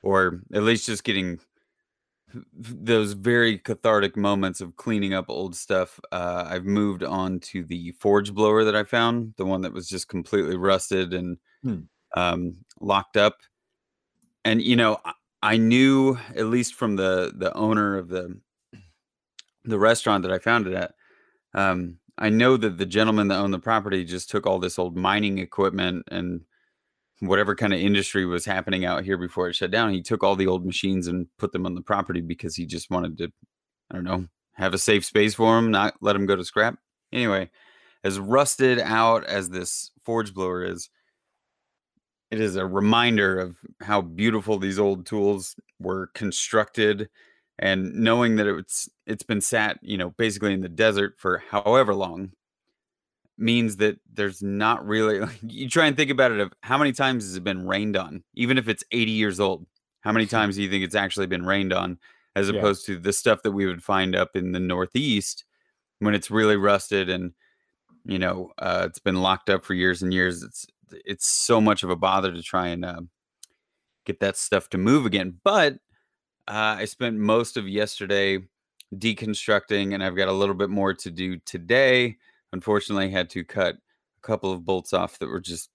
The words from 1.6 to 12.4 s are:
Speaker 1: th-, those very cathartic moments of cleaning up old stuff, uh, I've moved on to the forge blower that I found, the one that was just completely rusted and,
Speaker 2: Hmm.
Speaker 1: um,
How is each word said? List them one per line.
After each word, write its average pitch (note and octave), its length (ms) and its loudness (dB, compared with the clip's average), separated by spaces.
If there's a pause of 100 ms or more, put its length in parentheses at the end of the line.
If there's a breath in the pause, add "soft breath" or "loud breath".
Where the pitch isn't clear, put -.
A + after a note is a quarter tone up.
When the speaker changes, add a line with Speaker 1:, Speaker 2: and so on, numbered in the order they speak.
Speaker 1:
th-, - 120 -16 (100)
those A2 580 0
very A2+ 460 2
cathartic G#2+ 580 2
moments G2 460 0
of E2+ 140 -14
cleaning G2+ 380 -2
up F#2 140 -4
old F2 260 -8
stuff, - 460 -2 (100)
uh, F2 380 -4
I've F2+ 160 -6
moved G2+ 400 0
on F#2 360 -4
to - 240 -10
the F2 280 -10
forge G2+ 420 2
blower G#2+ 300 4
that G#2+ 100 2
I G#2+ 100 0
found, A#2 520 -2
the F#2+ 80 -6
one F#2+ 180 -2
that F2+ 120 -8
was F#2 140 -10
just F#2 200 -8
completely F#2 480 -2
rusted F#2 560 0
and, F2+ 240 -6 (260)
Speaker 2:
Hmm. A2 180 -4 (360)
Speaker 1:
um, F2 400 -2 (240)